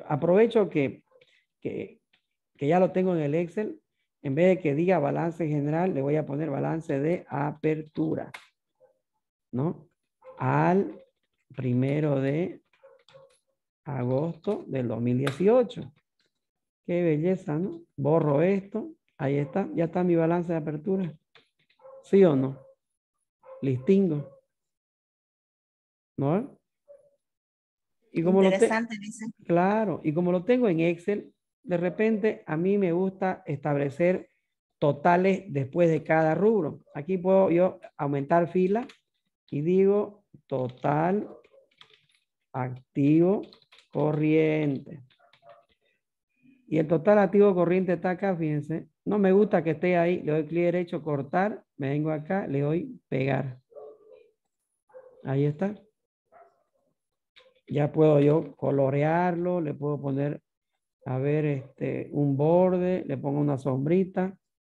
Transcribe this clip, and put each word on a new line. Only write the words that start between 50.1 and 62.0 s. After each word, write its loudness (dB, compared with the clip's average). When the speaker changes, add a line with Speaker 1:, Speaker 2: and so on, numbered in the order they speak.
Speaker 1:
Le -4
doy -2
clic -2
derecho, -2
cortar. -2
Me -4
vengo -2
acá, -4
le -2
doy -4
pegar. -4
Ahí -2
está. -4
Ya -2
puedo 4
yo 2
colorearlo, 0
le -6
puedo -4
poner, -4
a -4
ver, 0
este, -6